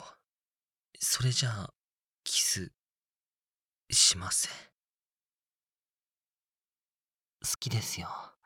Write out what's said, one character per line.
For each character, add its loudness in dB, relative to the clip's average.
そ 0
れ 4
じ 2
ゃ 0
あ、 -6
キ 2
ス 0
し 6
ま -6
せ 0
ん。 -8
好 -6
き -4
で 2
す -4
よ、 -6